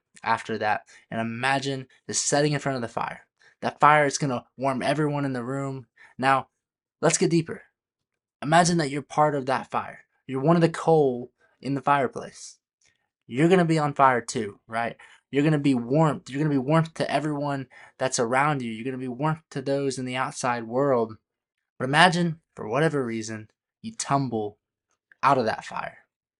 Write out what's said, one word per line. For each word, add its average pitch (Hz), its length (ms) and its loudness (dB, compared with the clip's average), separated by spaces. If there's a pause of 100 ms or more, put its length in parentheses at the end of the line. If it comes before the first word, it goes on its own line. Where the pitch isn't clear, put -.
(240)
after 113 340 -2
that, 107 280 -2 (240)
and 113 100 -6
imagine 131 640 -2 (220)
just - 160 -4
sitting 147 300 0
in 139 60 -2
front 135 160 -4
of 120 60 -6
the 110 60 -6
fire. - 320 -8 (400)
That - 200 -4
fire 147 260 6
is 139 120 -4
gonna 127 260 -4 (120)
warm 127 260 -4
everyone 143 420 0
in 135 80 -4
the 123 100 -6
room. 135 440 -8 (300)
Now, 131 300 0 (540)
let's 165 180 2
get 170 100 2
deeper. 160 340 -2 (800)
Imagine 170 380 4
that 151 100 0
you're 139 140 -6
part 151 320 2
of 131 120 -4
that 123 220 -2
fire. - 360 -8 (240)
You're 131 120 -6
one 156 140 4
of 170 80 4
the 165 60 6
coal 139 640 2 (280)
in 135 140 -4
the 135 60 -4
fireplace. - 800 -2 (680)
You're 135 220 2
gonna 185 160 6
be 160 160 2
on 147 140 -2
fire 131 260 4
too, 107 480 -8
right? 117 280 -6 (360)
You're 139 100 2
gonna 156 160 4
be 139 160 2
warmth. 127 560 0
You're 135 80 -6
gonna 151 160 0
be - 20 4
warmth 160 380 0
to - 160 -4
everyone 143 560 -2 (320)
that's 131 220 -2
around 131 420 0
you. 117 80 -6
You're 110 140 -8
gonna 131 120 -6
be 127 120 -8
warmth 151 420 -4
to 143 100 -8
those 139 380 -2
in 127 60 -6
the 127 100 -6
outside 127 480 -4
world. 117 540 0 (640)
But 123 60 -4
imagine, 165 520 4 (160)
for 107 140 -10
whatever 143 360 0
reason, 110 460 -8 (320)
you 113 100 -10
tumble 117 680 -2 (600)
out 127 160 4
of 117 100 0
that - 180 -4
fire. - 340 -12 (420)